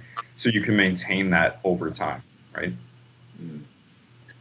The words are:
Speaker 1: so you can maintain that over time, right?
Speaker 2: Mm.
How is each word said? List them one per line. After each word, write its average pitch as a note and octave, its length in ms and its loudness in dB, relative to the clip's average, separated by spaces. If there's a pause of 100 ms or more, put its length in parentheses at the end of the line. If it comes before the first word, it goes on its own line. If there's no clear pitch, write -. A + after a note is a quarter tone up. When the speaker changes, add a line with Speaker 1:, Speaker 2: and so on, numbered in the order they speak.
(340)
Speaker 1:
so - 160 0
you G#2+ 100 2
can G#2+ 160 2
maintain F#2+ 540 2
that E2 320 4
over F2 280 0
time, C#2+ 320 -6 (320)
right? D#2+ 180 -6 (680)
Speaker 2:
Mm. D#2 200 -12 (800)